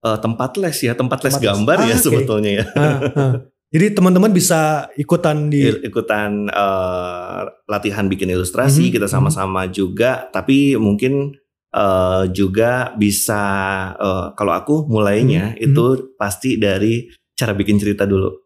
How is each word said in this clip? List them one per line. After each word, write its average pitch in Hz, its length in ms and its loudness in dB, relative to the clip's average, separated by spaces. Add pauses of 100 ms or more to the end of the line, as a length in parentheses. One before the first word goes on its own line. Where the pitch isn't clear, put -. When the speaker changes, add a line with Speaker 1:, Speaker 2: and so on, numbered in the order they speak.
Speaker 1:
eh, 110 180 -2
tempat 117 380 -4
les 175 240 -4
ya, 120 140 -2
tempat 127 260 -2
les 139 80 0
Speaker 2:
Tempat 135 140 -2
les. 110 80 2
Speaker 1:
gambar 107 260 2
Speaker 2:
Ah, 220 80 2
Speaker 1:
ya 226 80 2
Speaker 2:
oke. 247 80 2
Speaker 1:
sebetulnya 107 540 0
ya. 110 180 0
Speaker 2:
Ah, 147 260 2 (140)
ah. 135 200 2 (360)
Jadi 190 220 2
teman-teman 185 400 4
bisa 156 640 2
ikutan 151 560 0
di 143 160 4
Speaker 1:
Il-, - 160 0
ikutan, 104 640 -2
eh, 92 920 -2 (260)
latihan 104 400 -4
bikin 95 240 -2
ilustrasi, 131 560 2
Speaker 2:
Mhm, 185 60 0
Speaker 1:
kita 104 140 0
Speaker 2:
mhm. 95 60 -4
Speaker 1:
sama-sama 95 540 -2
juga, 98 640 -2
tapi 139 460 2
mungkin, 131 580 0 (360)
eh, 95 600 2
juga 110 640 0
bisa, 104 480 0 (500)
eh, 95 400 -4
kalau 98 200 -2
aku 95 220 -2 (120)
mulainya 110 640 2
Speaker 2:
Mhm, - 120 -6
Speaker 1:
itu 139 260 4
Speaker 2:
mhm. 131 120 0 (120)
Speaker 1:
pasti 107 420 -4
dari 107 460 0 (300)
cara 113 200 -2
bikin 101 240 0
cerita 101 280 0
dulu. 98 260 0 (160)